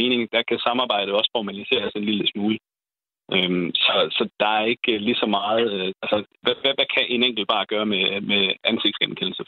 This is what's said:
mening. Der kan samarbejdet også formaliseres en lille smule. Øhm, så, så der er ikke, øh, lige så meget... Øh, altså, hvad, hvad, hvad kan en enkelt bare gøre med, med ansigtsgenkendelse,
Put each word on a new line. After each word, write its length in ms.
mening. 300
Der 180
kan 100
samarbejdet 540
også 220
formaliseres 600
en 100
lille 260
smule. 260
Øhm, 420
så, 180
så 120
der 80
er 60
ikke, 300
øh, 60
lige 140
så 100
meget... 480
Øh, 200
altså, 140
hvad, 200
hvad, 160
hvad 80
kan 140
en 140
enkelt 240
bare 180
gøre 200
med, 360
med 320
ansigtsgenkendelse, 840